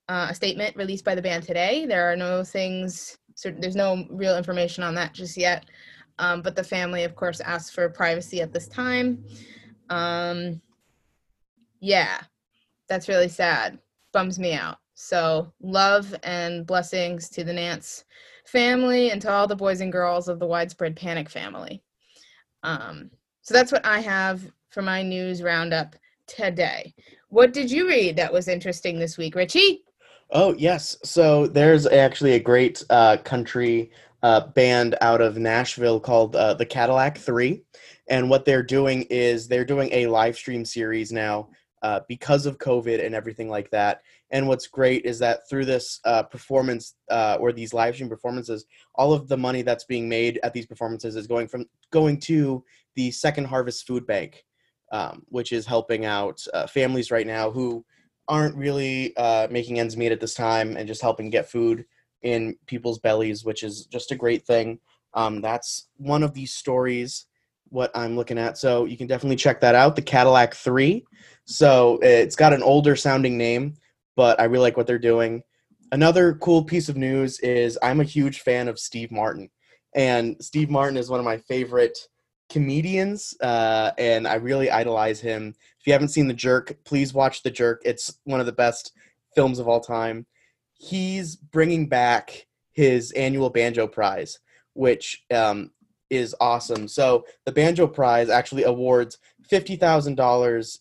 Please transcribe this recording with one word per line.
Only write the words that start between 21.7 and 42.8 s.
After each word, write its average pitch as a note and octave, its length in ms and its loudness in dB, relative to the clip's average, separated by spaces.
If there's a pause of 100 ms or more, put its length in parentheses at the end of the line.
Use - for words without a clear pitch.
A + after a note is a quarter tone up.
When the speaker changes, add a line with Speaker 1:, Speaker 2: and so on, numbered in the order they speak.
Speaker 1:
Um, A2+ 480 -10 (300)
so - 140 -2
that's B3 180 6
what C4 120 0
I G#3+ 160 0
have F#3+ 420 -2 (280)
for G3 120 -10
my F#3+ 200 -4
news F#3 400 -6
roundup E3 540 -4 (300)
today. F3+ 680 -4 (360)
What B3 220 6
did C4 180 -4
you F4 180 0
read G3 280 2
that E3+ 160 0
was F3+ 160 0
interesting F3 500 -6
this E3 200 -6
week, D#3+ 160 -8
Richie? F4+ 480 2 (480)
Speaker 2:
Oh, F3 240 4
yes. D#3+ 500 -2
So D3+ 420 4
there's D3 400 6
actually C3+ 480 6
a A#2 60 6
great, B2 480 4
uh, A2+ 300 8
country, A#2+ 720 -2 (320)
uh, A2+ 260 6
band B2 520 4
out A#2 200 4
of A2 160 2
Nashville A2+ 640 0
called, A2+ 360 2
uh, G#2 180 2
the A#2+ 100 -4
Cadillac C3 540 0
Three. B2+ 460 -2 (440)
And B2+ 220 0
what C3+ 140 4
they're C3 180 4
doing C3 480 0
is A#2+ 380 0
they're B2 160 0
doing C#3 280 -2
a B2 140 2
live A2+ 300 2
stream A#2+ 280 -8
series A2 480 -6
now, G#2+ 360 -4 (340)
uh, G#2 260 -2
because C#3+ 380 0
of C3+ 120 -6
covid A#2 460 -2